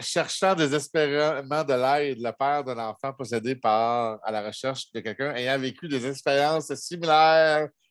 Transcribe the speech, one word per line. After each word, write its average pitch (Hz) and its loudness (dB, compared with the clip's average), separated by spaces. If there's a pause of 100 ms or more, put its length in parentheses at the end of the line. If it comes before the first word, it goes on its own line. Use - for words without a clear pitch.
cherchant 190 0
désespérément 147 0
de 139 -2
l'aide, 135 0
le 117 -4
père 143 -2
d'un 123 -6
enfant 113 -6
possédé 120 -4
part 117 0
à 110 -4
la 104 -4
recherche 127 -8
de 113 -8
quelqu'un 120 -6
ayant 127 -2
vécu 131 -8
des 131 -4
expériences 143 0
similaires. 160 4 (220)